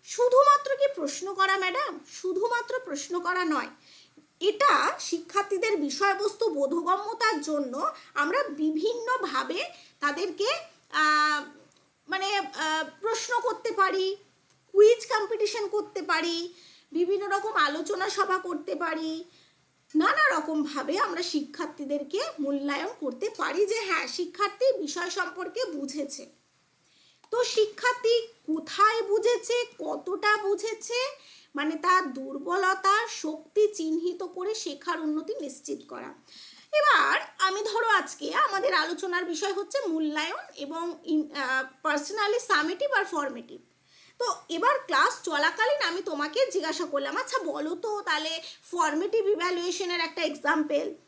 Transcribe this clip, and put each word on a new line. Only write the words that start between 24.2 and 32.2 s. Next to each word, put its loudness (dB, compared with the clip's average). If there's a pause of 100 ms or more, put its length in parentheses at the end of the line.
বিষয় -4
সম্পর্কে -4
বুঝেছে। -6 (1040)
তো 2
শিক্ষার্থী 2
কোথায় 0
বুঝেছে, 2 (140)
কতটা 0
বুঝেছে, -2 (600)
মানে -2
তার 2
দুর্বলতা, 0